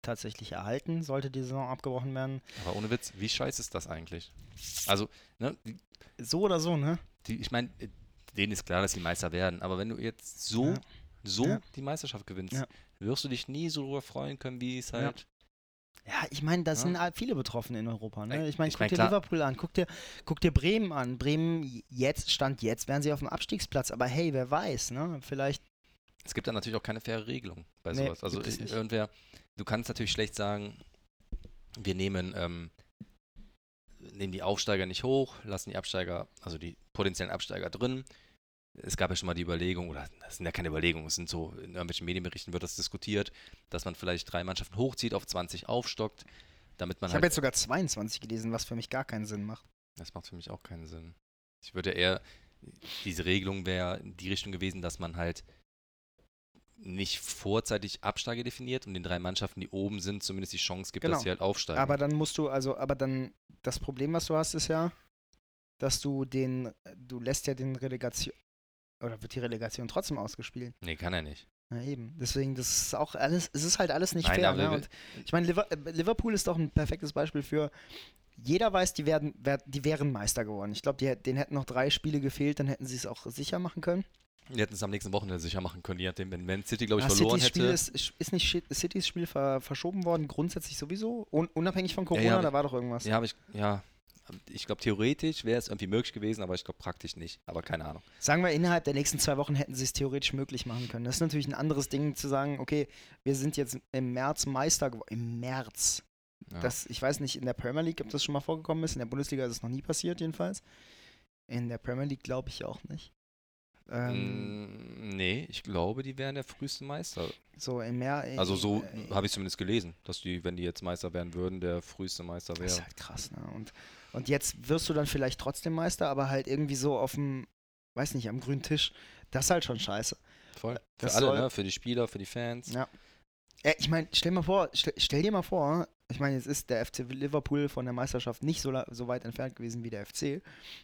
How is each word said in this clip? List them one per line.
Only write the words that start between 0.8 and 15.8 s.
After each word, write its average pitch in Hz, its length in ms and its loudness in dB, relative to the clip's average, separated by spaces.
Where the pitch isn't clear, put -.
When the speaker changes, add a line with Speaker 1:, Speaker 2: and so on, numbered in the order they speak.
Speaker 1:
sollte 139 280 -2
die 135 100 -4
Saison 127 280 -4
abgebrochen 131 460 -2
werden. 131 260 -2
Speaker 2:
Aber 90 100 0
ohne 107 140 -2
Witz, - 280 0
wie 104 120 -2
scheiße - 320 0
ist - 140 -8
das 85 120 -4
eigentlich? 85 460 -8
Also, 101 220 4
ne, 131 160 -2
die 113 120 -10
Speaker 1:
So 156 240 0
oder 190 180 6
so, 165 160 4
ne? 151 240 4
Speaker 2:
die, 113 120 -2
ich - 120 -4
mein, 123 180 0
äh, 110 80 -10
denen 101 160 2
ist - 140 -4
klar, 90 160 4
dass 98 100 2
sie 95 80 -2
Meister 85 320 0
werden, 90 300 0
aber 92 160 -2
wenn 104 120 -2
du 113 80 -6
jetzt - 500 -8
so, 120 200 2
Speaker 1:
Ja. 196 140 0
Speaker 2:
so 104 220 2
Speaker 1:
Ja. 208 140 2
Speaker 2:
die 131 60 -8
Meisterschaft 139 440 -6
gewinnst, 95 280 -8
Speaker 1:
Ja. 131 120 -2
Speaker 2:
wirst 123 260 -2
du - 20 -4
dich 123 220 -4
nie 156 200 -2
so 151 120 -2
darüber 139 200 -4
freuen 139 380 -6
können, 127 220 -6
wie 123 180 -2
es - 120 -8
Speaker 1:
Ja. 120 100 -2
Speaker 2:
halt - 260 -4